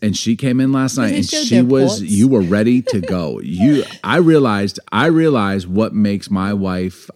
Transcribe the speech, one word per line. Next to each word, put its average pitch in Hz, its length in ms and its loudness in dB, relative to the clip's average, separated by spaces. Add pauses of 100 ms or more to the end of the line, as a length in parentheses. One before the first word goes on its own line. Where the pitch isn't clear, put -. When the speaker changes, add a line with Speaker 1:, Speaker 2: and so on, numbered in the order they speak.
Speaker 1:
And 101 120 0
she 110 220 -2
came 131 240 -2
in 131 100 0
last 131 260 -2
Speaker 2:
Because - 20 -4
Speaker 1:
night 113 140 0
Speaker 2:
they - 40 -4
Speaker 1:
and - 140 -2
Speaker 2:
showed - 160 -4
Speaker 1:
she 117 80 0
Speaker 2:
their 123 100 4
Speaker 1:
was, 135 360 2
Speaker 2:
parts. - 20 -8
Speaker 1:
you 101 260 2
were 117 140 2
ready 110 400 2
to 104 180 -2
go. 82 400 -6
Speaker 2:
<laughs> - 20 -12
Speaker 1:
You, 107 420 2 (200)
I 123 140 0
realized, 131 640 2 (120)
I 120 140 2
realized 120 600 0
what 98 280 -2
makes 101 360 -2
my 98 220 -2
wife, 92 640 -6